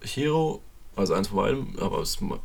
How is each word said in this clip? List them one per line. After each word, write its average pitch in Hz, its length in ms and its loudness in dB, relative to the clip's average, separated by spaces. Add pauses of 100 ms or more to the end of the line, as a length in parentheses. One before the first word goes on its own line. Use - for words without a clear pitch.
Chiro, 151 580 2 (320)
also 90 200 2
eins 95 140 4
von 101 100 -2
beidem, 131 420 2
aber - 200 0
es - 200 -2
ma-, - 240 -2